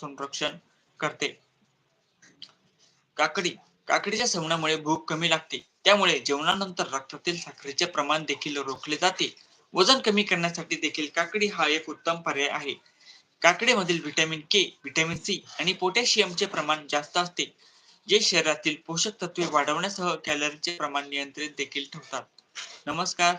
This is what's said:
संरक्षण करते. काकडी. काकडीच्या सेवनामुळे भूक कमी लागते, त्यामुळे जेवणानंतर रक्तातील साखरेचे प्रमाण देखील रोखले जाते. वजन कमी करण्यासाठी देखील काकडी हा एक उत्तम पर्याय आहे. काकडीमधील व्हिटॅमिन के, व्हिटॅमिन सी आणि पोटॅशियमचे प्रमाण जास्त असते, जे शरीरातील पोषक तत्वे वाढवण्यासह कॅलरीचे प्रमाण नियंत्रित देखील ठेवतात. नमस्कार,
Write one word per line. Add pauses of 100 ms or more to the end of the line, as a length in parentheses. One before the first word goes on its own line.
संरक्षण (440)
करते. (1800)
काकडी. (380)
काकडीच्या
सेवनामुळे
भूक
कमी
लागते, (160)
त्यामुळे
जेवणानंतर
रक्तातील
साखरेचे
प्रमाण
देखील
रोखले
जाते. (380)
वजन
कमी
करण्यासाठी
देखील
काकडी
हा
एक
उत्तम
पर्याय
आहे. (680)
काकडीमधील
व्हिटॅमिन (100)
के,
व्हिटॅमिन
सी (200)
आणि
पोटॅशियमचे
प्रमाण
जास्त
असते, (540)
जे
शरीरातील (100)
पोषक (120)
तत्वे
वाढवण्यासह
कॅलरीचे
प्रमाण
नियंत्रित
देखील
ठेवतात. (640)
नमस्कार,